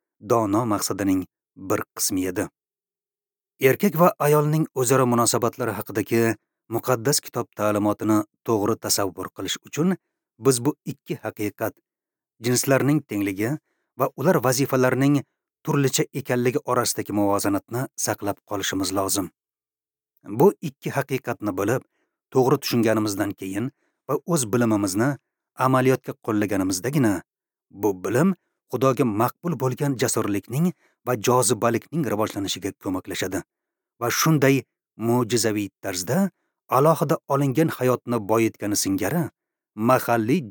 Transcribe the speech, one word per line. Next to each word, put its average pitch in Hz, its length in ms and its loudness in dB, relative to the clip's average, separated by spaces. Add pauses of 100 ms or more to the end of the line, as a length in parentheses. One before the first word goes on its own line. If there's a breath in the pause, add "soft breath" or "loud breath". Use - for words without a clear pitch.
(220)
dono 113 440 0
maqsadining 98 560 -2 (360)
bir 95 220 -2 (100)
qismi 92 360 -4
edi. 95 240 -4 (1120)
Erkak 135 340 4
va 175 200 6
ayolning 151 560 2
o'zaro 131 340 2
munosabatlari 117 680 0
haqidagi 107 480 -2 (480)
muqaddas 113 540 -2
kitob - 300 -8
ta'limotini 104 640 0 (220)
to'g'ri 107 360 0
tasavvur 98 560 -4
qilish - 260 -8
uchun 180 380 -4 (440)
biz 123 200 2
bu 131 120 -2 (100)
ikki - 340 -12
haqiqat, 104 580 -8 (680)
jinslarning 127 600 2
tengligi 101 500 -4 (460)
va 131 140 0
ular 170 240 2
vazifalarining 127 800 2 (500)
turlicha 143 440 0
ekanligi 127 520 -2
orasidagi 113 540 -2
muvozanatni 101 640 0 (120)
saqlab 101 480 -4
qolishimiz 95 500 -6
lozim. 98 400 -2 (920)
Bu 117 220 2 (100)
ikki 151 340 -10
haqiqatni 123 640 -4
bilib, 110 260 -2 (520)
to'g'ri 131 260 6
tushunganimizdan 107 720 2
keyin 101 400 -6 (380)
va 147 120 -2
o'z 170 240 0
bilimimizni 107 640 0 (480)
amaliyotga 131 580 2
qo'llaganimizdagina 104 960 0 (600)
bu 101 220 -2
bilim 117 400 0 (360)
Xudoga 127 360 0
maqbul 117 480 -2
bo'lgan 131 400 -2
jasurlikning 113 720 -2 (420)
va 123 80 0
jozibalikning 117 880 0
rivojlanishiga 101 680 -4
ko'maklashadi 92 680 -6 (600)
va 120 80 -2
shunday 139 460 4 (420)
mo'jizaviy 110 800 0
tarzda 95 400 -4 (520)
alohida 151 540 4
olingan 143 460 0
hayotni 120 500 -2
boyitgani 107 560 0
singari 98 460 0 (560)
mahalliy 120 720 2